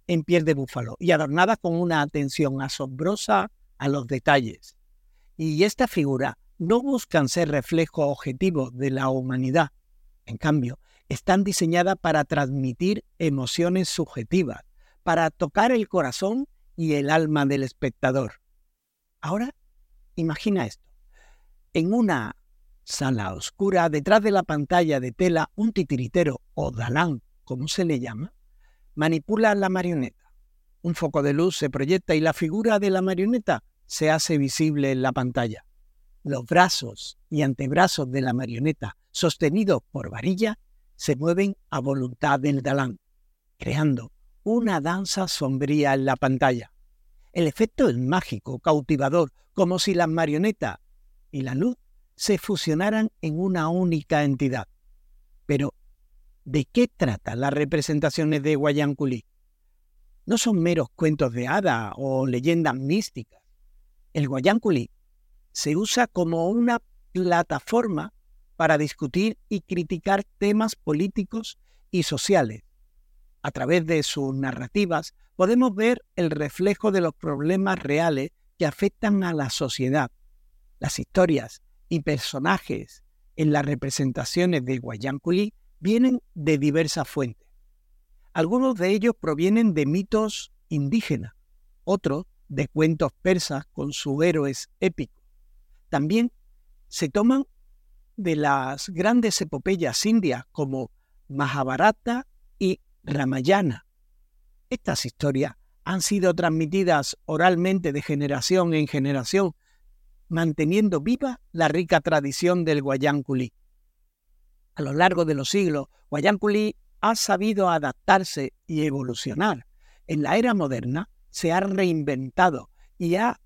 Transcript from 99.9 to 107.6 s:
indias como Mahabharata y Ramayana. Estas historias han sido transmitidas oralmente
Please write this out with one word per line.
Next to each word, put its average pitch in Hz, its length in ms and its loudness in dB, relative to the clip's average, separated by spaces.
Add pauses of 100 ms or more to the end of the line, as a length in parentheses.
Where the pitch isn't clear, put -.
indias 185 460 2
como 135 400 -6 (380)
Mahabharata 143 1000 0 (320)
y 190 220 -2 (240)
Ramayana. 139 800 0 (840)
Estas - 360 -4
historias 139 480 -2 (300)
han 180 180 -2
sido 185 320 2
transmitidas 160 800 0 (100)
oralmente 170 640 2